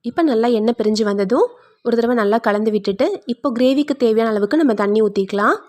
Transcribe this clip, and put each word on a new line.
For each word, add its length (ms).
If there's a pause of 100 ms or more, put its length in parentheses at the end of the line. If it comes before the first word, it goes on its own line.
(100)
இப்ப 120 (100)
நல்லா 180 (100)
எண்ணெய் 220
பிரிஞ்சு 300
வந்ததும் 360 (380)
ஒரு 100
தடவை 240
நல்லா 260
கலந்து 280
விட்டுட்டு 320 (260)
இப்போ 240
கிரேவிக்கு 440
தேவையான 320
அளவுக்கு 280
நம்ம 200
தண்ணி 240
ஊத்திக்கலாம். 500 (140)